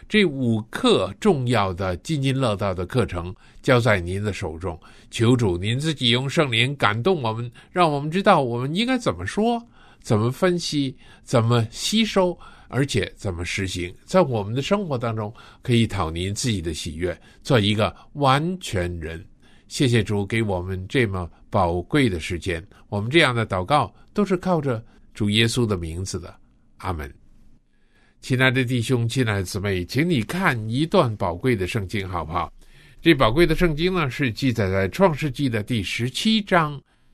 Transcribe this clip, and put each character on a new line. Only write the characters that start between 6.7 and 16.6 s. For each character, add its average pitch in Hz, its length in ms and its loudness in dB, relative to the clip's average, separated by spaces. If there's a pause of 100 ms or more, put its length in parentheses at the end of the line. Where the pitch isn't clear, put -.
感 110 260 0
动 175 200 0
我 113 100 0
们， 117 180 -6 (220)
让 180 180 4
我 143 100 0
们 151 100 -4
知 185 120 0
道 185 200 6
我 120 160 -2
们 135 160 -4
应 220 120 0
该 254 120 0
怎 139 160 -2
么 87 120 -8
说， 233 400 -2 (360)
怎 113 160 2
么 113 120 2
分 180 280 2
析， 143 360 -4 (280)
怎 120 200 2
么 117 280 4
吸 - 340 0
收， 185 340 0 (300)
而 135 160 -2
且 98 320 -2
怎 98 160 -6
么 85 140 -6
实 98 200 -4
行， 90 280 -8 (100)
在 185 160 4
我 127 220 2
们 104 120 -6
的 131 60 -2
生 202 260 -2
活 139 120 -4
当 113 180 -4
中 107 160 -6 (300)
可 123 100 0
以 117 140 6
讨 92 240 -2
您 90 240 -4
自 123 160 -2
己 101 100 -2